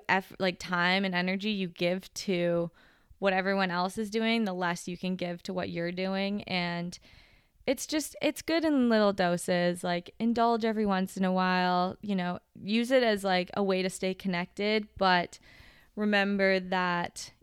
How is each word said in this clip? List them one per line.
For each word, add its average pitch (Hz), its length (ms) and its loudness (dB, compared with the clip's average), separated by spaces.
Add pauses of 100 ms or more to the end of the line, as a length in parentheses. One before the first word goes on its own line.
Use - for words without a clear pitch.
eff-, 190 300 0
like, 185 200 0
time 180 460 0
and 190 100 -2
energy 185 360 0
you 190 180 -2
give 180 460 -2
to 170 560 0 (480)
what 196 140 2
everyone 190 380 2
else 180 280 -2
is 214 120 -4
doing, 226 340 2
the 190 80 -2
less 175 360 -4
you 175 80 -6
can 185 200 -4
give 175 260 -6
to 196 100 -8
what 185 180 -4
you're 170 220 -4
doing. 190 520 -2
And 175 540 -4 (680)
it's 277 200 -2
just, 294 340 -4
it's - 220 -2
good 320 220 0
in 277 240 4
little 214 240 4
doses, 175 720 0
like, 175 340 -4
indulge 233 460 2
every 220 220 0
once 190 300 0
in 190 80 0
a 185 80 2
while, 185 720 2
you 202 140 -2
know, 180 220 -2 (240)
use 226 280 0
it 262 120 6
as, 208 200 2
like, 180 320 2
a 202 80 0
way 190 200 2
to 185 80 0
stay 190 240 -2
connected, 202 760 -2 (100)
but 180 400 2 (580)
remember 202 640 2
that 180 680 -2 (120)